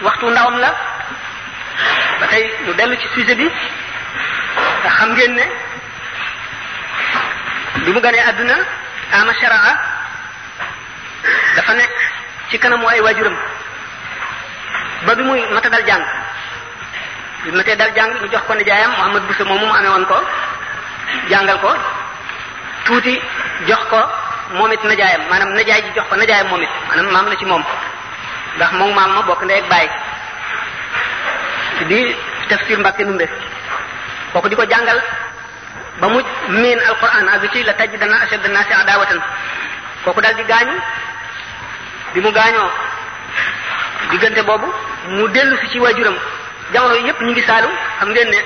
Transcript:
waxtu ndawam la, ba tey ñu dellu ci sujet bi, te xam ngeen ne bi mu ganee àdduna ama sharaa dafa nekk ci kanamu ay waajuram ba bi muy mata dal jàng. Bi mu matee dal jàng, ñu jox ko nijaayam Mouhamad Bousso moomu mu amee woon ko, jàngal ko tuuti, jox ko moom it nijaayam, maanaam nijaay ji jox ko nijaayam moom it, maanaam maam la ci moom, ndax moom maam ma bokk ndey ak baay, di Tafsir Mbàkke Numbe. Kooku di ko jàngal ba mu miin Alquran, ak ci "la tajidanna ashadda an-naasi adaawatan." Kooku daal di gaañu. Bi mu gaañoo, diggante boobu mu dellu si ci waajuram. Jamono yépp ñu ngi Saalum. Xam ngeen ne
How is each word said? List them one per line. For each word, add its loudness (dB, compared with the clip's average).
waxtu 2
ndawam 4
la, 4
ba 0
tey 2
ñu -2
dellu 2
ci -6
sujet 2
bi, 2
te 2
xam 4
ngeen 4
ne 2
bi 2
mu 4
ganee 4
àdduna 2
ama 4
sharaa 6
dafa 2
nekk 2
ci -2
kanamu 2
ay 4
waajuram 2
ba 4
bi -2
muy 2
mata 2
dal 2
jàng. 2
Bi -4
mu 2
matee 4
dal 2
jàng, 4
ñu -4
jox 0
ko 0
nijaayam 4
Mouhamad 2
Bousso 0
moomu 2
mu 2
amee 4
woon 4
ko, 4
jàngal 4
ko 4
tuuti, 2
jox 4
ko 6
moom 2
it 0
nijaayam, 4
maanaam 2
nijaay 4
ji -8
jox -2
ko 2
nijaayam 4
moom 0
it, -2
maanaam 2
maam 4
la 0
ci -6
moom, 2
ndax 4
moom 2
maam 6
ma 4
bokk 0
ndey 4
ak -4
baay, 4
di 2
Tafsir 0
Mbàkke 0
Numbe. 0
Kooku 2
di 0
ko 4
jàngal 2
ba 2
mu 4
miin 4
Alquran, 4
ak 2
ci 0
"la 2
tajidanna 2
ashadda -2
an-naasi 2
adaawatan." 4
Kooku 2
daal 4
di -6
gaañu. 2
Bi 2
mu 4
gaañoo, 4
diggante 4
boobu 2
mu 0
dellu 4
si -4
ci -2
waajuram. 2
Jamono 4
yépp 0
ñu 0
ngi 2
Saalum. 4
Xam 0
ngeen 4
ne 2